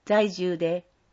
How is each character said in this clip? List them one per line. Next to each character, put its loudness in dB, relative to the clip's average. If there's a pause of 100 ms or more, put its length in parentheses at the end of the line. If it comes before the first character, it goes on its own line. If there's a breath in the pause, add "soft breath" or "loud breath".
在 2
住 -4
で -2 (280)